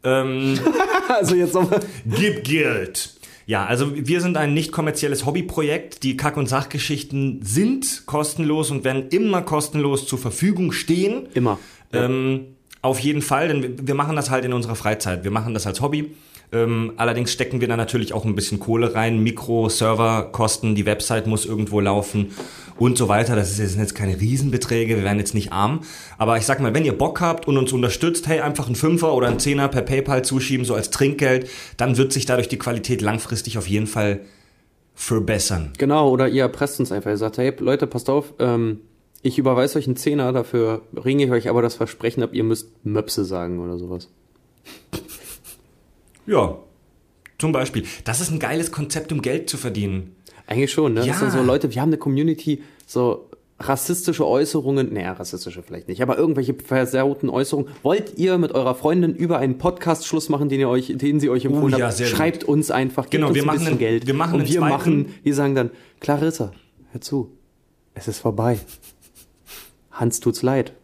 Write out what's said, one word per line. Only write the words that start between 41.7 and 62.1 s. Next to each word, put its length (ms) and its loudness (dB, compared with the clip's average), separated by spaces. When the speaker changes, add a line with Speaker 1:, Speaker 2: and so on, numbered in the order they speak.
Speaker 2:
Versprechen 480 -2
ab, 120 0
ihr 100 0
müsst 260 -2
Möpse 400 -2
sagen" 340 -4
oder 200 -6
sowas. 300 -10
Speaker 1:
Ja, 300 2
zum 140 0
Beispiel. 340 -2
Das 180 -2
ist 100 -4
ein 80 -2
geiles 320 -2
Konzept, 400 -6
um 100 0
Geld 280 -2
zu 80 -6
verdienen. 580 -4
Speaker 2:
Eigentlich 240 2
schon, 220 2
ne? 80 2
Speaker 1:
Ja. 60 2
Speaker 2:
Das 120 -2
sind 120 2
so 100 2
Leute, 320 2
wir 80 -2
haben 80 2
eine 80 2
Community, 680 0
so 440 0
rassistische 680 0
Äußerungen, 640 2
naja, 200 -6
rassistische 500 -10
vielleicht 240 -14
nicht, 140 -6
aber 160 2
irgendwelche 380 0
versauten 720 0
Äußerungen. 420 -2
Wollt 340 0
ihr 200 2
mit 140 0
eurer 240 2
Freundin 400 2
über 240 0
einen 180 0
Podcast 480 -2
Schluss 240 -2
machen, 200 0
den 100 0
ihr 100 4
euch, 280 0
den 220 2
sie 100 2
euch 160 2
empfohlen 280 4
Speaker 1:
Oh 40 4
ja, 100 2
Speaker 2:
hat? 100 0
Speaker 1:
sehr 120 0
gut. 80 0